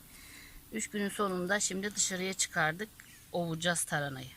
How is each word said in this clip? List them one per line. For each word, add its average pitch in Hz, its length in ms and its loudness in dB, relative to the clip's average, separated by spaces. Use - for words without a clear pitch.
Üç 214 140 -2
günün 202 220 0
sonunda 190 500 2
şimdi 196 360 0
dışarıya 185 380 2
çıkardık. 175 560 2
Ovacağız 170 520 2
taranayı. 139 540 -2